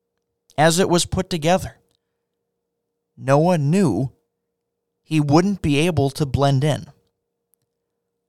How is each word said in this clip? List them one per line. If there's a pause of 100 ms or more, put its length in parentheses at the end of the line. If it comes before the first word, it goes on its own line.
(560)
as
it
was
put
together, (1400)
Noah
knew (880)
he
wouldn't
be
able
to
blend
in. (1400)